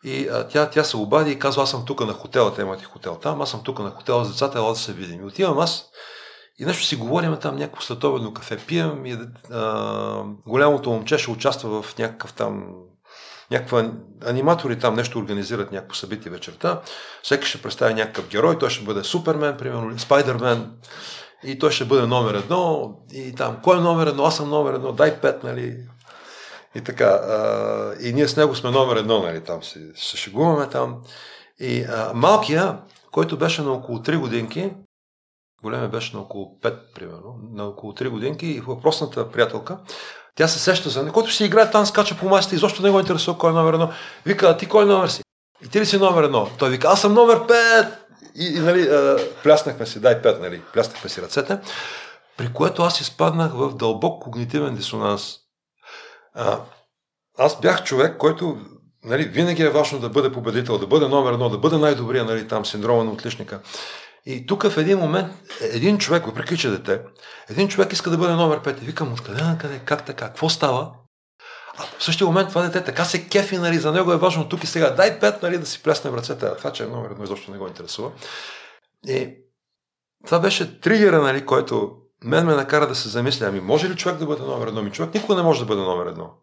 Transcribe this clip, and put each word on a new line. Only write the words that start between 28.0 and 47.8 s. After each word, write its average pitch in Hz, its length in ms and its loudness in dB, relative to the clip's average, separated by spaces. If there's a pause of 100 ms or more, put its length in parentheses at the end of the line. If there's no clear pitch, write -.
и 120 120 -4
ние 143 140 4
с - 80 -2
него 147 200 4
сме 123 160 -4
номер 131 240 4
едно, 110 280 2
нали, 82 200 -6
там 85 200 -8
си, 78 320 -18
се - 220 -8
шегуваме 143 520 0
там. 123 260 -4 (640)
И, 120 240 -4
а, 113 320 -4
малкия, 165 640 4 (320)
който 165 260 0
беше 160 240 0
на 139 100 -2
около 123 300 -6
три 151 160 0
годинки, 139 560 -4 (880)
големия 113 260 -4
беше 113 260 -8
на 101 60 -10
около 98 380 -14
пет, 113 200 -4 (160)
примерно, 87 400 -16 (180)
на 104 100 -10
около 101 300 -12
три 127 160 -4
годинки, 139 380 -6
и 143 120 -6
въпросната 123 720 -2
приятелка, 120 480 -2 (560)
тя 160 120 4
се - 120 0
сеща 180 300 2
за 135 140 -2
него, 151 100 -6
който 220 160 2
ще - 80 0
си 214 80 4
играе 214 260 6
там, 208 140 6
скача 202 320 0
по 185 120 -2
масите, 190 260 4
изобщо 185 260 2
не 202 80 6
го 196 100 6
интересува 170 380 0
кой 165 120 4
е 160 40 2
номер 160 200 4
едно. 165 180 2 (340)
Вика: 196 220 4
"А 165 100 8
ти 190 120 -6
кой 208 160 8
номер 190 220 4
си?" - 140 -4 (440)
"И - 20 -16
ти 190 120 2
ли 214 60 2
си 202 120 2
номер 180 260 6
едно?" 123 260 2 (100)
Той 131 100 2
вика: 127 180 2
"Аз 196 140 6
съм 208 120 4
номер 233 340 8
пет!" 226 580 6 (300)